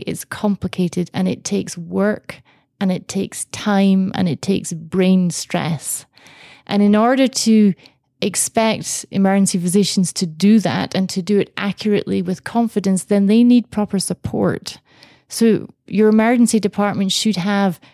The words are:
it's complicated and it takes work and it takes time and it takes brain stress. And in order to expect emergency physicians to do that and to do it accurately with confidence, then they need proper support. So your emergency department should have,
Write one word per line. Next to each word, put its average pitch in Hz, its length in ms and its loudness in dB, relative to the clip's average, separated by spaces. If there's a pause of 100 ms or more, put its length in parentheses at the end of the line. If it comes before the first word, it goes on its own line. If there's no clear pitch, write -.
it's - 160 -8
complicated 185 920 -4
and 185 140 -2
it - 160 -6
takes - 340 -6
work 190 640 -4 (380)
and 190 120 0
it - 180 -6
takes - 360 -6
time 196 720 2
and 180 140 0
it - 120 -6
takes - 300 -4
brain 185 580 0
stress. - 760 -6 (600)
And 202 160 0
in 202 140 4
order 254 320 2
to 214 460 4 (480)
expect 208 920 -4
emergency 190 480 2
physicians 180 540 0
to - 120 -4
do 196 360 2
that - 340 -2
and 185 140 -2
to 190 120 -6
do 202 180 0
it - 180 -4
accurately 196 640 -2
with 180 220 -6
confidence, 196 600 -2
then 202 240 0
they 226 160 4
need 240 260 4
proper 202 300 -2
support. - 800 -4 (480)
So - 420 0 (160)
your 214 240 2
emergency 226 500 4
department 202 520 -2
should 214 240 0
have, 196 440 0 (140)